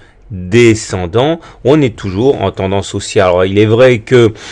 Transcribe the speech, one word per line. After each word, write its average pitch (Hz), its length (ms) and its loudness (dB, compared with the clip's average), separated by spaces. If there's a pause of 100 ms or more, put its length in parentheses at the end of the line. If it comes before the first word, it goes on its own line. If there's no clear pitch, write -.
(320)
descendants, 110 1080 0 (240)
on 147 180 2
est 117 140 -2
toujours 110 440 -2
en 95 120 -4
tendance 98 420 -6
haussière. 98 320 -2
Alors, 90 200 2
il 98 120 -2
est 107 80 4
vrai 120 320 4
que 117 340 2 (200)